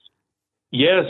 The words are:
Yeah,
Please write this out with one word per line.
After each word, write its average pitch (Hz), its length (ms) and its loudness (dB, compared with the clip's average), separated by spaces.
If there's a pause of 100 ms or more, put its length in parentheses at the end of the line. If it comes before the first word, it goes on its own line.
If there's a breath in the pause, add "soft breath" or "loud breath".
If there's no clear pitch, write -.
(720)
Yeah, 165 380 0